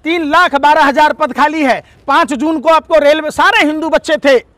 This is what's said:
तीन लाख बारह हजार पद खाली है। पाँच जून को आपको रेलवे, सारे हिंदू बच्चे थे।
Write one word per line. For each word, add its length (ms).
तीन 260
लाख 240
बारह 300
हजार 280
पद 200
खाली 300
है। 220
पाँच 260
जून 280
को 80
आपको 300
रेलवे, 320
सारे 280
हिंदू 300
बच्चे 280
थे। 420